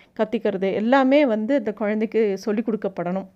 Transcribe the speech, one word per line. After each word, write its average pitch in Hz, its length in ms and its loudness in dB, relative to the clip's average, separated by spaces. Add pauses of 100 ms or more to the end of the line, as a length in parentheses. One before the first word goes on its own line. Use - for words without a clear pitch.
(200)
கத்துக்கிறது, 208 540 0
எல்லாமே 269 520 4
வந்து 220 300 0
இந்த 220 180 -2
குழந்தைக்கு 214 640 -2
சொல்லிக் 220 320 -2
கொடுக்கப்படணும். 190 560 -4 (100)